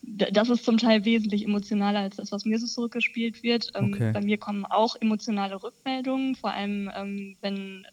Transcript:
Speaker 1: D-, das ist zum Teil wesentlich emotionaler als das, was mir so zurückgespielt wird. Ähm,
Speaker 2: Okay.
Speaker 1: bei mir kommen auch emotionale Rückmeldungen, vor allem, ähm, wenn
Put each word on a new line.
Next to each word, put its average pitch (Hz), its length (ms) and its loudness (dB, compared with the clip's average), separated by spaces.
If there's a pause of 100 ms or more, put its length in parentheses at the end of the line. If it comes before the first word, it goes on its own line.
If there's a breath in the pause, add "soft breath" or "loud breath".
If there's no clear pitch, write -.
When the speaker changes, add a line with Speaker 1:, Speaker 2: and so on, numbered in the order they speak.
Speaker 1:
D-, 202 280 -2
das 208 180 4
ist 240 160 2
zum 233 120 4
Teil 220 280 4
wesentlich 214 400 2
emotionaler 202 540 0
als 196 160 -4
das, - 160 -10
was 208 140 -6
mir 220 140 2
so 233 80 -6
zurückgespielt 233 760 -4
wird. 233 320 0
Ähm, 196 180 2
Speaker 2:
Okay. 123 200 0
Speaker 1:
bei 208 80 0
mir 208 160 2
kommen 202 280 -4
auch 220 340 2
emotionale 202 640 0
Rückmeldungen, 262 760 -2
vor - 160 -4
allem, 202 440 -4
ähm, 196 460 -8
wenn 196 500 -6